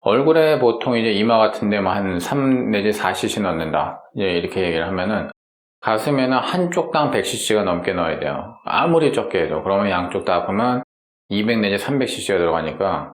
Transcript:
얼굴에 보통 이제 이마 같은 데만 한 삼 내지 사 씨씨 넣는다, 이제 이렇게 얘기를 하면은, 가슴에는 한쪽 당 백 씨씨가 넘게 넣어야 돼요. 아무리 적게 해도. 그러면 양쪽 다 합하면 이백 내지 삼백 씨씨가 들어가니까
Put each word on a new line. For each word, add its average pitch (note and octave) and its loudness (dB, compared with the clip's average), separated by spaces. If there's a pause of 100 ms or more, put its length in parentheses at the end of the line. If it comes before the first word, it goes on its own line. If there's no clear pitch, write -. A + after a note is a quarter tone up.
얼굴에 D#3 4
보통 A#2+ 2
이제 A2+ 0
이마 A2 2
같은 G#2+ 2
데만 G2 0
한 F#2+ -2
삼 C3 0
내지 G#2 2
사 F#2+ -2
씨씨 G#2+ -2
넣는다, D#2+ -2 (120)
이제 G2+ -2
이렇게 F2 -2
얘기를 E2 0
하면은, F#2+ -2 (540)
가슴에는 C3 0
한쪽 F3 -2
당 D3 0
백 G#2+ 0
씨씨가 G#2+ 0
넘게 F2+ -2
넣어야 E2 -2
돼요. G2 -6
아무리 E3 2
적게 - 0
해도. D#2 -2
그러면 G2 2
양쪽 F2 -2
다 F2+ 2
합하면 A#2 0 (460)
이백 G#2+ 0
내지 G2+ 2
삼백 C3 0
씨씨가 - -2
들어가니까 E2 -2